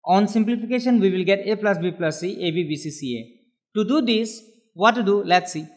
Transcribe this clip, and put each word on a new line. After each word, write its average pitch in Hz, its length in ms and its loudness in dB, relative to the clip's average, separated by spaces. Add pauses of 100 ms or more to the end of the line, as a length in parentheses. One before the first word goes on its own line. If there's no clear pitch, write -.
on 196 220 4
simplification 233 720 0
we 190 120 4
will 185 140 -2
get 196 220 0
A 214 80 0
plus 202 220 0
B 175 140 -2
plus 165 300 -4
C, 185 200 -6
A 175 100 -2
B, 170 120 -2
B 151 120 -4
C, 147 140 -8
C 127 300 -6
A. - 580 -12
To 214 80 2
do 285 160 2
this, 226 400 -2 (320)
what 220 220 2
to 240 80 -2
do? 202 200 2
Let's 180 280 2
see. 156 260 -8